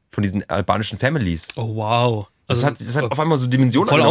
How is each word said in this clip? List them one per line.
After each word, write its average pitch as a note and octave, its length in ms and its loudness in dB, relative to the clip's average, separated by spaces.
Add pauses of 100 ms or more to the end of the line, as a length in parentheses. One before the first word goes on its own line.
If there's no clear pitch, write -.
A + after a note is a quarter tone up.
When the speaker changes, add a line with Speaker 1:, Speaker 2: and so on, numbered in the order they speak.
(100)
Speaker 1:
von - 120 -2
diesen G2 280 -2
albanischen G2 480 -2
Families. B2 580 -2
Speaker 2:
Oh, A2+ 200 -6
wow. A2 520 0 (180)
Speaker 1:
Das B2 120 0
Speaker 2:
Also C3 80 2
Speaker 1:
hat, C#3+ 140 -2
das A2+ 160 -8
hat C3 140 0
auf B2 80 -2
einmal D#3 200 2
so B2+ 80 -2
Dimensionen C3 420 2
Speaker 2:
voll D3 120 4
Speaker 1:
angenommen. D3+ 100 6